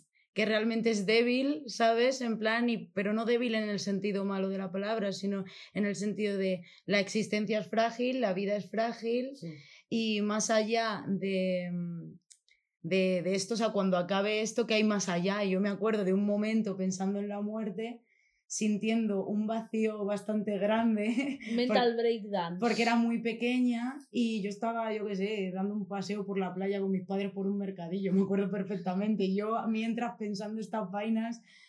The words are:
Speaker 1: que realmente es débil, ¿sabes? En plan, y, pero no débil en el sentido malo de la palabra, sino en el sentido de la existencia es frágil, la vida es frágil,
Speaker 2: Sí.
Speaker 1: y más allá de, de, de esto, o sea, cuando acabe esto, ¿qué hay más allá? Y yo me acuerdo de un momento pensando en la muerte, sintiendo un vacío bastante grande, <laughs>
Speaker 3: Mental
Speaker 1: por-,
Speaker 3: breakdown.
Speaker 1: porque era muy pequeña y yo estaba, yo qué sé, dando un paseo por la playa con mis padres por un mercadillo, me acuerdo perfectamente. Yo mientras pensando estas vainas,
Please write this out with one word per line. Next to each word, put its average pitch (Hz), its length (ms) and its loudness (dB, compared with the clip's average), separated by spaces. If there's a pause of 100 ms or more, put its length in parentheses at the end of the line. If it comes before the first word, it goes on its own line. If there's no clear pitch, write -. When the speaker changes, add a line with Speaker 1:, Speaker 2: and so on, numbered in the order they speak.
(320)
Speaker 1:
que 214 140 2
realmente 220 440 2
es 202 140 2
débil, 247 640 2
¿sabes? 233 560 2
En 226 160 -2
plan, 226 320 2
y, 190 240 -2
pero 202 180 0
no 220 140 0
débil 233 280 2
en 214 140 0
el 202 100 -2
sentido 196 460 -2
malo 196 240 0
de 196 100 -4
la 190 140 -6
palabra, 202 400 -2
sino 196 320 -2 (300)
en 196 100 0
el 202 100 0
sentido 202 440 -2
de 185 240 0 (240)
la 202 140 2
existencia 208 580 0
es 202 100 -6
frágil, 247 540 0
la 202 100 2
vida 196 240 0
es 190 140 -6
frágil, 233 680 -2
Speaker 2:
Sí. 165 160 -10 (380)
Speaker 1:
y 220 320 0
más 208 260 0
allá 220 580 2
de, 185 640 0 (1120)
de, 185 400 2
de 180 120 0
esto, 196 200 -2
o - 20 -4
sea, 220 140 2
cuando 190 260 2
acabe 196 460 0
esto, 226 240 -2
¿qué 226 80 2
hay 214 100 4
más 208 240 0
allá? 190 360 0
Y 190 60 2
yo 185 100 2
me 202 80 2
acuerdo 202 360 0
de 190 80 2
un 196 120 4
momento 208 520 2
pensando 190 420 0
en 208 100 -4
la 202 120 -6
muerte, 220 600 -6 (440)
sintiendo 214 800 0
un 214 220 0
vacío 220 560 0
bastante 208 540 0
grande, 220 840 2
<laughs> 220 160 -4
Speaker 3:
Mental 240 380 4
Speaker 1:
por-, - 100 -2
Speaker 3:
breakdown. 196 560 0
Speaker 1:
porque 220 220 2
era 233 120 4
muy 233 280 2
pequeña 240 720 0 (160)
y 226 300 0
yo 196 80 -2
estaba, 226 440 -2
yo 214 120 -4
qué 208 100 -2
sé, 196 360 -2
dando 196 220 -2
un 202 140 -4
paseo 196 360 -4
por 196 140 -2
la 180 160 -2
playa 196 260 -2
con 196 120 0
mis 185 120 0
padres 196 280 -2
por 196 160 -2
un 202 100 0
mercadillo, 190 540 -4
me 190 100 6
acuerdo 196 280 2
perfectamente. 190 840 0
Yo 208 220 0 (120)
mientras 226 480 -2
pensando 214 440 -6
estas 208 320 -4
vainas, 226 480 -2 (280)